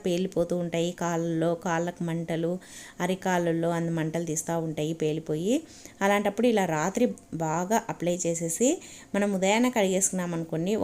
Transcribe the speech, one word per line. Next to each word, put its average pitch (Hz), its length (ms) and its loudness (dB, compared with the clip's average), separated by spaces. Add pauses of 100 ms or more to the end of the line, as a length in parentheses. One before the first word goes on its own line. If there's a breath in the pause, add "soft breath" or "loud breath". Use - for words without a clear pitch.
పేలిపోతూ 175 480 0 (100)
ఉంటాయి, 170 260 0 (120)
కాళ్ళల్లో, 165 480 0 (160)
కాళ్ళకు 175 440 -2
మంటలు, 165 420 -2 (520 loud breath)
అరికాళ్ళల్లో 175 760 0
అందు 170 220 0
మంటలు 160 320 -2
తీస్తూ 170 240 -4 (100)
ఉంటాయి 156 360 -2
పేలిపోయి. 160 520 0 (520 loud breath)
అలాంటప్పుడు 202 460 4
ఇలా 208 120 4 (120)
రాత్రి 185 300 2 (400)
బాగా 180 320 0 (160)
అప్లై 175 220 0 (100)
చేసేసి 170 440 2 (440 loud breath)
మనం 202 140 2 (100)
ఉదయాన్నే 214 400 4
కడిగేసుకున్నాం 185 600 2
అనుకోండి, 165 460 -2